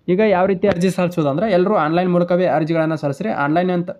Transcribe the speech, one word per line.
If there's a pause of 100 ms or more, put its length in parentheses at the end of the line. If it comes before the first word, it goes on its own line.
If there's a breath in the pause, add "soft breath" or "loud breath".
ಈಗ
ಯಾವ
ರೀತಿ
ಅರ್ಜಿ
ಸಲ್ಲಿಸೋದು
ಅಂದ್ರೆ
ಎಲ್ಲರೂ
ಆನ್‌ಲೈನ್
ಮೂಲಕವೇ
ಅರ್ಜಿಗಳನ್ನ
ಸಲ್ಲಿಸ್ರಿ.
ಆನ್‌ಲೈನ್
ಅಂತ (100)